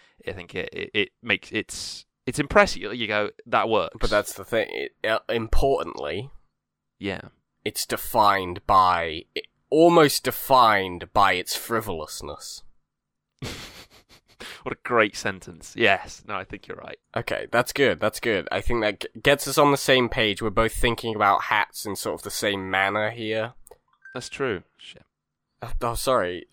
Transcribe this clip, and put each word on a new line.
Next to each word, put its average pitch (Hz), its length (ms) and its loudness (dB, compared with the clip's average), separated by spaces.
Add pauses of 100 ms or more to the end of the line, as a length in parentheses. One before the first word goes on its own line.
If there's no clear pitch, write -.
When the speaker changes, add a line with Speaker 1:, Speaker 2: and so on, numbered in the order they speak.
(260)
Speaker 1:
I 90 60 -8
think 87 220 -16
it, - 180 -6
it, 90 220 -10
it 104 140 0 (140)
makes, 107 300 -4
it's, - 520 -8 (220)
it's 127 120 -4
impressive. 190 440 2
You, 104 100 -8
you 120 140 -6
go, 104 240 0 (160)
"That 113 220 0
works." 104 320 0
Speaker 2:
But 104 100 0
that's 104 240 0
the 98 100 -14
thing. 113 260 -2
It, - 220 -8 (160)
uh, 110 200 0
importantly, 113 1000 0 (680)
Speaker 1:
Yeah. 98 220 -6 (480)
Speaker 2:
It's - 180 -8
defined 98 800 0
by, 87 580 2 (100)
it, - 120 -8 (240)
almost 165 540 6
defined 101 880 2
by 98 220 4
its 90 200 -4
frivolousness. 85 1080 -8 (800)
Speaker 1:
<laughs> - 60 -10 (1120)
What 127 140 -8
a - 80 -20
great 110 320 2
sentence. 92 600 -10
Yes. - 520 0
No, 107 80 -8
I 92 80 -8
think - 240 -16
you're 90 80 -12
right. - 220 -16 (180)
Speaker 2:
Okay, - 340 -4
that's 120 220 0
good, 117 280 2
that's 107 200 -2
good. 98 320 0
I 98 80 -2
think 120 220 0
that 104 180 -2
g-, - 80 -10 (140)
gets 143 260 2
us 135 100 0
on 147 120 6
the 139 60 4
same 127 320 4
page. 107 340 -2
We're 113 80 -2
both 110 240 0
thinking 117 420 0
about 101 280 4
hats - 420 -2
in 98 100 -6
sort - 240 -6
of - 20 -16
the 101 80 -10
same 98 400 -4
manner 98 400 0
here. 110 440 -6 (600)
Speaker 1:
That's 127 140 -10
true. 117 340 -4 (140)
Shit. - 280 -20 (580)
Speaker 2:
Oh, 113 100 -8 (100)
oh, 117 120 -2
sorry. 98 580 0